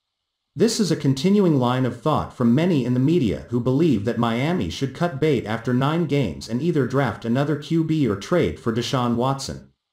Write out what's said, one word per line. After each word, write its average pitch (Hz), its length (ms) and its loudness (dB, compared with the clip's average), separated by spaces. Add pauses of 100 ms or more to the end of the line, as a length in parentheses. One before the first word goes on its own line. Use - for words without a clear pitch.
(560)
This 220 240 0
is 175 120 0
a 151 60 0
continuing 165 640 2
line 127 260 0
of 113 160 -4
thought 127 320 -2
from 120 220 2
many 156 280 2
in 123 100 0
the 127 60 0
media 131 500 2
who 123 100 -2
believe 127 460 2
that 113 120 -2
Miami 117 520 -2
should 127 260 -6
cut 170 240 -4
bait 151 260 0
after 117 280 -4
nine 151 320 0
games 123 440 -2
and 120 120 -4
either 151 260 0
draft 123 360 -2
another 139 320 0
Q 160 280 -2
B 151 240 0
or 101 80 0
trade 117 440 -2
for 117 140 -2
Deshaun 120 420 0
Watson. 120 560 -4 (220)